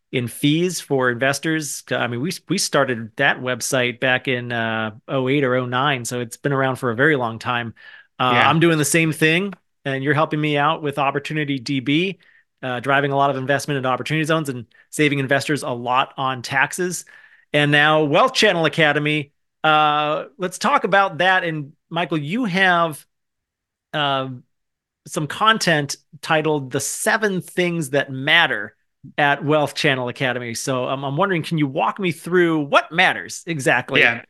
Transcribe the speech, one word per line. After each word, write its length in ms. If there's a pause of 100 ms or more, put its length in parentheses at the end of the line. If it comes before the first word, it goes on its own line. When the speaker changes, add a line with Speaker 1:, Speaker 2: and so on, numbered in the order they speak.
(120)
Speaker 1:
in 160
fees 540
for 280
investors. 800
I 180
mean, 120
we, 120 (180)
we 80
started 580
that 220
website 640
back 260
in, 240
uh, 400 (160)
oh 220
eight 160
or 100
oh 100
nine. 380
So 160
it's 160
been 160
around 260
for 140
a 40
very 200
long 240
time. 340 (460)
Uh, 140
Speaker 2:
Yeah. 160
Speaker 1:
I'm 100
doing 180
the 60
same 300
thing, 400 (320)
and 180
you're 120
helping 260
me 160
out 240
with 180
Opportunity 580
D 220
B, 400 (420)
uh, 200
driving 320
a 20
lot 140
of 80
investment 400
into 100
opportunity 380
zones 240
and 160 (240)
saving 300
investors 440
a 60
lot 480
on 240
taxes. 640 (480)
And 180
now 320
Wealth 300
Channel 320
Academy. 640 (320)
Uh, 640 (140)
let's 180
talk 280
about 340
that. 240
And 300 (140)
Michael, 300
you 280
have, 600 (880)
uh, 360 (760)
some 220
content 720 (220)
titled 520
The 80
Seven 640
Things 500
That 200
Matter 640 (440)
at 260
Wealth 300
Channel 320
Academy. 480
So, 320
um, 160
I'm 120
wondering, 280
can 160
you 80
walk 320
me 120
through 500
what 300
matters 540
exactly 560
Speaker 2:
Yeah. 280